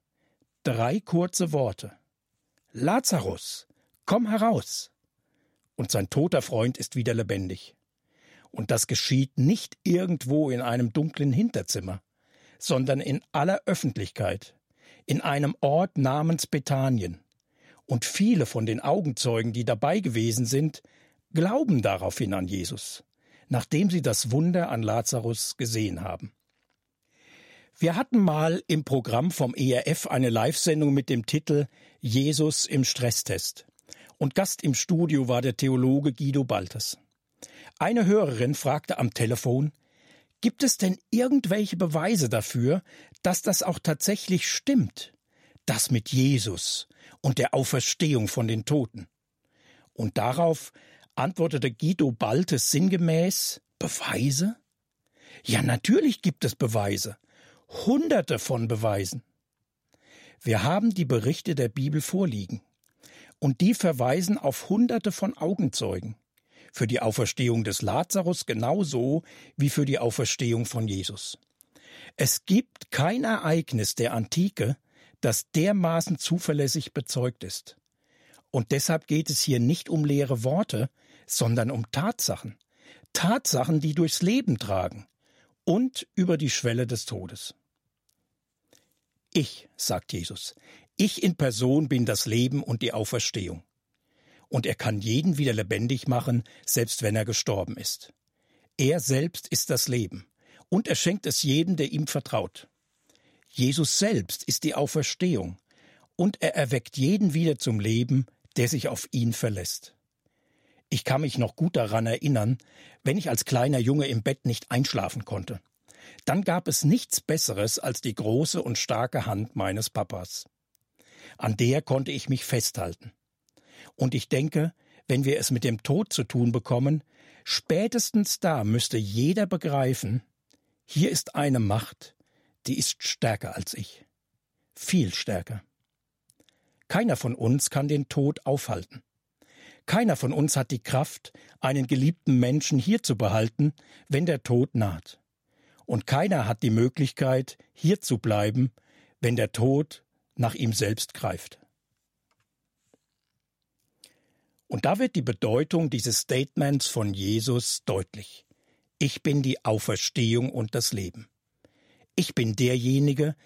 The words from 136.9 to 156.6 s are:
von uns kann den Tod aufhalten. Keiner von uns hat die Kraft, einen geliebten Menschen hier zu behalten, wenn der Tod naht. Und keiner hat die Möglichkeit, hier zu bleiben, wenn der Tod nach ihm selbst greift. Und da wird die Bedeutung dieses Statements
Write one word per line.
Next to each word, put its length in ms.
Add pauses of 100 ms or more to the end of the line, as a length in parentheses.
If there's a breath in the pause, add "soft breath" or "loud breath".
von 180
uns 360
kann 180
den 200
Tod 360
aufhalten. 580 (840 loud breath)
Keiner 300
von 160
uns 240
hat 140
die 120
Kraft, 500 (280 loud breath)
einen 260
geliebten 520
Menschen 400
hier 240
zu 140
behalten, 580 (340 loud breath)
wenn 180
der 160
Tod 320
naht. 460 (640 soft breath)
Und 200
keiner 400
hat 160
die 80
Möglichkeit, 880 (160 soft breath)
hier 260
zu 160
bleiben, 560 (480 soft breath)
wenn 160
der 160
Tod 500 (320)
nach 200
ihm 180
selbst 400
greift. 460 (3000 soft breath)
Und 200
da 120
wird 160
die 80
Bedeutung 680
dieses 300
Statements 640